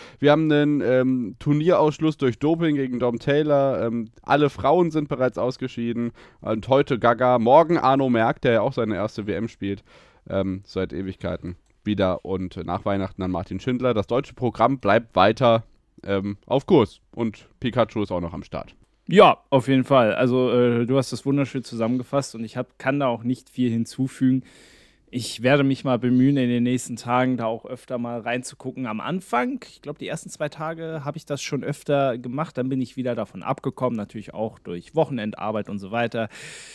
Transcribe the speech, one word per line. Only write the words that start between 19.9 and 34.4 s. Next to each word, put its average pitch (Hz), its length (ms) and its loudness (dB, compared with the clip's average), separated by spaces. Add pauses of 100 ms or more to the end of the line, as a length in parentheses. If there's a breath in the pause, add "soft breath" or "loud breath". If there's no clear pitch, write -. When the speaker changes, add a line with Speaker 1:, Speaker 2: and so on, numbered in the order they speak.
Speaker 2:
Also, 127 360 2
äh, 120 340 2
du 131 140 0
hast 131 140 -2
das 120 120 -10
wunderschön 139 400 -2
zusammengefasst 123 720 -4
und 113 100 -10
ich 113 140 -12
hab, - 200 -10
kann 139 220 -2
da 139 60 0
auch 117 160 -2
nicht 123 260 -6
viel 123 220 -2
hinzufügen. 131 720 0 (680 soft breath)
Ich 113 320 -8
werde 139 220 4
mich 135 180 0
mal 127 160 0
bemühen, 127 380 2
in 127 140 0
den 120 140 0
nächsten 123 320 -4
Tagen 123 420 0
da 117 80 -4
auch 113 180 -8
öfter 127 320 -12
mal 120 240 -6
reinzugucken. 123 640 -8
Am 110 160 -6
Anfang, 226 640 -4
ich - 140 -20
glaub, 147 160 -12
die - 100 -12
ersten 147 220 -10
zwei 151 220 -8
Tage 160 560 -10
hab 147 100 -8
ich - 80 -16
das 143 160 -8
schon - 240 -6
öfter 139 540 -2
gemacht. 131 400 -8
Dann 127 100 -4
bin 131 140 -2
ich - 160 -10
wieder 123 160 -4
davon 104 280 -8
abgekommen, 127 540 -4
natürlich - 380 -10
auch 107 240 -6